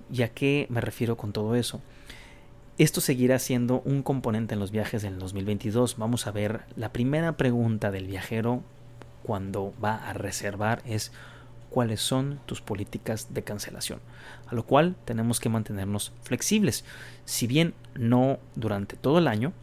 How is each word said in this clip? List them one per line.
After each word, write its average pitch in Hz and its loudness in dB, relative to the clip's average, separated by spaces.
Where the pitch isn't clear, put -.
¿Y 123 0
a 113 0
qué 143 0
me 117 0
refiero 113 -2
con 104 -6
todo 107 0
eso? 123 0
Esto 156 6
seguirá 127 6
siendo 123 2
un 139 2
componente 113 0
en 104 0
los 101 -2
viajes 110 0
del 98 -4
dos 95 -8
mil 98 -4
veintidós. 110 0
Vamos 117 0
a 104 -4
ver, 104 -2
la 113 -6
primera 151 0
pregunta 117 2
del 95 -4
viajero 110 -2
cuando 98 -4
va 107 0
a 98 -6
reservar 104 -2
es, 110 -4
¿cuáles 113 0
son 139 0
tus - -8
políticas 107 -6
de 110 -4
cancelación? - -8
A - -6
lo 113 -2
cual 160 6
tenemos 117 2
que - 0
mantenernos 101 -2
flexibles. 190 2
Si - -2
bien 160 4
no 127 4
durante 101 -2
todo 147 4
el 165 6
año, 120 0